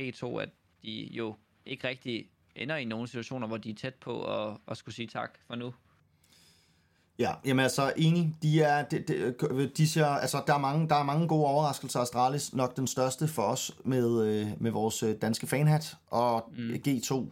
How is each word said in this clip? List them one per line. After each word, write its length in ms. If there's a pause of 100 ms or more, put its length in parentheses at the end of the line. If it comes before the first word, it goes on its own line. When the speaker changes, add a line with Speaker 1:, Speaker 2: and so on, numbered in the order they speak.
Speaker 1:
G 120
to, 240
at 120 (340)
de 280
jo 240 (300)
ikke 220
rigtig 380 (300)
ender 200
i 100
nogle 220
situationer, 400
hvor 100
de 120
er 60
tæt 200
på 540
at, 80 (100)
at 100
skulle 180
sige 120
tak 240 (160)
for 80
nu. 180 (1500)
Speaker 2:
Ja, 120 (140)
jamen 180
altså, 340
enig. 440
De 200
er, 240
de, 140
de, 680 (100)
de 120
ser, 160
altså, 420
der 60
er 40
mange, 320
der 60
er 80
mange 240
gode 180
overraskelser. 540
Astralis 540
nok 240
den 100
største 400
for 140
os 300 (140)
med, 420
øh, 200 (140)
med 100
vores, 320
øh, 180
danske 260
fanhat. 480 (120)
Og 500
Speaker 1:
Mm. 160 (160)
Speaker 2:
G 140
to, 280